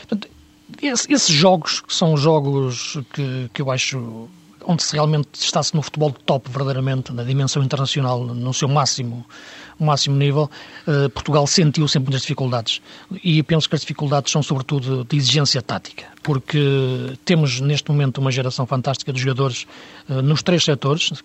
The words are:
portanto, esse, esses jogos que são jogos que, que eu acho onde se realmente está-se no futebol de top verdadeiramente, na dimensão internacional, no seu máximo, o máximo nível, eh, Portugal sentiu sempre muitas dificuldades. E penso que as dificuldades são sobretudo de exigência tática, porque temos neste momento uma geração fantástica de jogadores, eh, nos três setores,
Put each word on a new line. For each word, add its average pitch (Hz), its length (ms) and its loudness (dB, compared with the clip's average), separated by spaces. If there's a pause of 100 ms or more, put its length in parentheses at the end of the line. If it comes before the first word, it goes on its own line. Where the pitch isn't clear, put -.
portanto, 208 200 -6 (540)
esse, 285 320 -2
esses 262 160 2
jogos 165 520 4
que - 120 -10
são 160 240 2
jogos 139 800 0 (160)
que, 127 400 -4
que - 80 -4
eu 135 80 -2
acho 117 580 -4 (400)
onde 170 140 2
se - 120 -4
realmente 151 400 2
está-se - 420 -2
no 147 80 0
futebol 151 260 0
de 127 160 -6
top 139 240 0
verdadeiramente, 131 640 -2
na 120 100 -6
dimensão 135 400 0
internacional, 131 640 0
no 120 260 -4
seu 135 160 0
máximo, 127 560 0 (540)
o 160 80 0
máximo 139 300 2
nível, 143 340 2 (380)
eh, 143 220 2
Portugal 147 360 0
sentiu 151 420 4
sempre 139 180 0
muitas 131 180 -2
dificuldades. 123 580 -4 (420)
E 156 200 4
penso 160 260 0
que 170 60 0
as 143 60 -4
dificuldades 143 500 -2
são 156 100 2
sobretudo 131 640 -2
de 147 140 0
exigência 135 440 2
tática, - 440 -8 (180)
porque 135 920 0 (100)
temos 143 380 2
neste 143 300 0
momento 143 260 2
uma 135 140 0
geração 127 340 -2
fantástica 135 480 -2
de 127 80 -4
jogadores, 131 460 -2 (420)
eh, 131 140 -2
nos 143 180 2
três 180 220 2
setores, 147 480 0 (140)